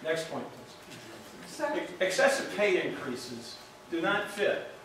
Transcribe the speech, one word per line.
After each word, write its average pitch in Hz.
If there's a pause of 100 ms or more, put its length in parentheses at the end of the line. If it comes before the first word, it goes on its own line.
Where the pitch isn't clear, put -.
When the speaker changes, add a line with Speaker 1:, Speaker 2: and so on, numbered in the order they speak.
Speaker 1:
Next 160
point, -
please. -
Speaker 2:
Sir? 294
Speaker 1:
Ex-, -
excessive -
pay 196
increases 120 (340)
do 165
not 202
fit - (160)